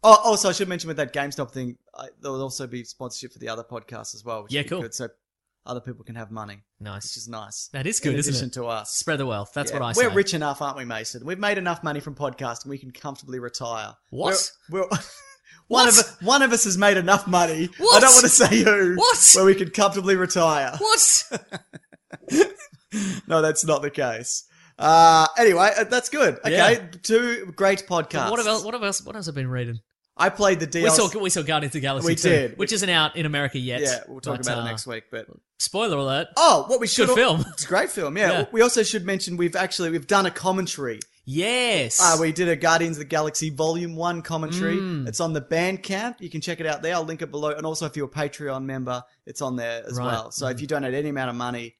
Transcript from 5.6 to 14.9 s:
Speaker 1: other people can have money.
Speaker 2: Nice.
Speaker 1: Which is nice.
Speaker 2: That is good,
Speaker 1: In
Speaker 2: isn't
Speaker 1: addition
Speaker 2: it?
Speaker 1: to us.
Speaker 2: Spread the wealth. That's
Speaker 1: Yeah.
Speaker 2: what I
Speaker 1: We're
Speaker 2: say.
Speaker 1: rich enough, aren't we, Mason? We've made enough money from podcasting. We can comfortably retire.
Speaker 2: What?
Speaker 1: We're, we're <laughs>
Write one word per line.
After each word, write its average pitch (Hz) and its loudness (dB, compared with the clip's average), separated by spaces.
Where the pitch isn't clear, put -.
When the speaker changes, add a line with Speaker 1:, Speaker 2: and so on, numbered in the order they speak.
Speaker 1:
other 123 -10
people 117 -16
can 113 -18
have 110 -14
money. 104 -14
Speaker 2:
Nice. 101 -14
Speaker 1:
Which - -12
is 117 -16
nice. 110 -14
Speaker 2:
That 135 -8
is - -4
good, 139 -2
Speaker 1:
In 135 -2
Speaker 2:
isn't 143 -2
Speaker 1:
addition 127 -4
Speaker 2:
it? 123 -12
Speaker 1:
to 117 -8
us. 113 -8
Speaker 2:
Spread 151 -4
the 135 -4
wealth. 104 -6
That's 143 -6
Speaker 1:
Yeah. 139 -6
Speaker 2:
what 127 -4
I - -4
Speaker 1:
We're 240 2
Speaker 2:
say. 190 -4
Speaker 1:
rich 196 2
enough, 151 -4
aren't 143 -6
we, 131 -12
Mason? 113 -10
We've 175 -8
made 208 -2
enough 175 -6
money 147 -6
from 143 -12
podcasting. 127 -8
We 139 -12
can 127 -18
comfortably 131 -14
retire. 117 -10
Speaker 2:
What? 240 -2
Speaker 1:
We're, 190 -4
we're 185 -2
<laughs> - -10